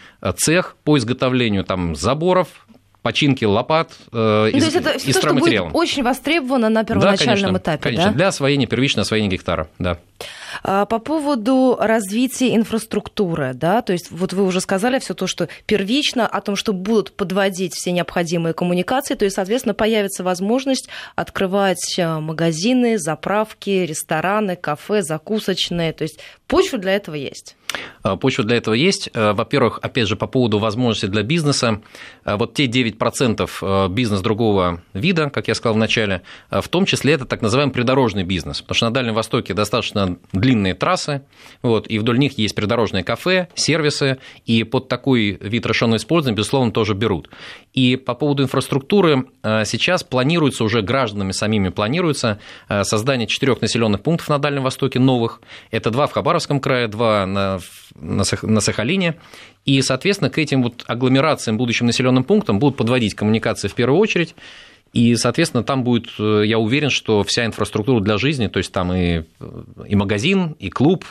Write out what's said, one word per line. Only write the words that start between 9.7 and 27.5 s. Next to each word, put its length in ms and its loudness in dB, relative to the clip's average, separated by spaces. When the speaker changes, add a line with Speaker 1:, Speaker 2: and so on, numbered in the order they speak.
Speaker 1:
да. 180 -2
Speaker 2:
А, 220 0
по 140 -2
поводу 800 2
развития 760 0
инфраструктуры, 1000 -2
да, 260 0
то 120 -4
есть 180 -6
вот 220 -4
вы 100 0
уже 180 0
сказали 380 0
всё 160 -8
то, 100 -6
что 240 -4
первично, 640 0
о 140 -4
том, 140 -4
что 180 -2
будут 400 0
подводить 600 -2
все 180 -4
необходимые 640 -2
коммуникации, 600 -2
то 100 0
есть, 100 0
соответственно, 380 -2
появится 500 0
возможность 640 -2
открывать, 840 -2
э, 220 -2
магазины, 800 0
заправки, 880 -2
рестораны, 680 -2
кафе, 460 -4
закусочные, 920 -4
то 100 -8
есть 160 -10
почва 300 2
для 180 0
этого 200 -4
есть. 400 -12